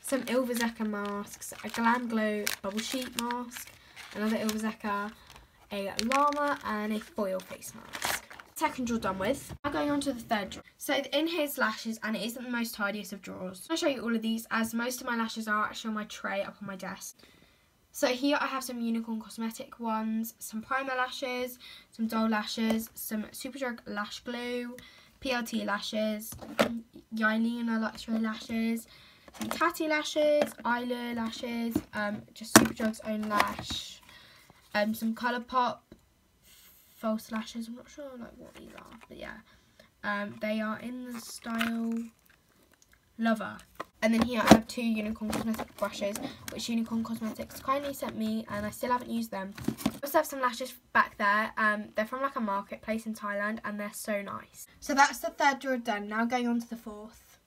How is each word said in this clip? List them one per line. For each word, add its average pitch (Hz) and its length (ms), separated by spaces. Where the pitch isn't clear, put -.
some 262 200
Ilvezeca 233 640
masks, 202 760
a 214 60
Glam 233 400
Glow 214 360
bubble 208 180
sheet 254 280
mask, 247 480
another 220 220
Ilvezeca, 214 760
a 196 220
llama, 285 640
and 214 300
a 214 40
foil 190 400
face - 360
mask. - 500
Second 285 300
drawer 233 120
done 190 200
with. 220 360
Now 285 60
going 294 200
on 285 100
to 277 120
the 240 80
third 208 300
drawer. - 140
So - 180
in 277 340
here's 302 300
lashes, 226 440
and 220 140
it 185 80
isn't 240 180
the 247 80
most 233 240
tidiest 202 380
of 196 100
drawers. 190 480
I'll 330 60
show 339 120
you 247 140
all 226 140
of 220 60
these, 226 280
as 226 240
most 240 260
of 262 60
my 240 100
lashes 226 300
are 214 180
actually - 260
on 214 40
my 214 100
tray 196 380
up 185 180
on 202 60
my 196 100
desk. 185 400
So - 140
here 254 340
I 269 60
have 269 160
some 247 180
Unicorn 226 400
Cosmetic 226 600
ones, 220 580
some - 240
primer 262 320
lashes, 254 640
some 226 160
doll 220 220
lashes, 220 680
some 214 300
Superdrug 254 640
lash 208 340
glue, 240 560
P 262 140
L 240 100
T 226 220
lashes, 214 680
Yilena 226 680
Luxury 220 400
lashes, 226 680
some 226 120
Tatti 320 400
lashes, 302 640
Isla 240 520
lashes, 233 580
um, 214 280
just - 200
Superdrug's 226 460
own 214 220
lash, 208 800
um, 208 200
some 226 180
Colourpop 247 640
false 220 380
lashes. 226 340
I'm 233 100
not - 140
sure, 285 200
like, 226 160
what - 180
these - 220
are, - 220
but - 100
yeah. - 200
Um, 208 360
they 214 200
are 214 180
in 247 340
the 233 60
style 226 760
Lover. 214 380
And 220 140
then 226 80
here 240 180
I - 140
have 226 140
two 247 160
Unicorn 214 480
Cosmetic 220 440
brushes, 208 400
which - 160
Unicorn 226 340
Cosmetics 226 560
kindly - 340
sent 220 240
me, 220 320
and 208 160
I 208 60
still 247 220
haven't 247 180
used 233 220
them. 196 200
I - 60
also 285 140
have 311 80
some 277 140
lashes 247 320
back - 260
there. 214 400
Um, 214 280
they're 214 100
from, 254 160
like, 277 140
a 262 40
marketplace 220 680
in 220 80
Thailand, 208 500
and 208 160
they're 208 120
so 202 300
nice. - 460
So - 160
that's 277 240
the 330 120
third 277 280
drawer 262 200
done. 208 300
Now 220 180
going 247 200
on 240 140
to 233 80
the 233 80
fourth. 214 720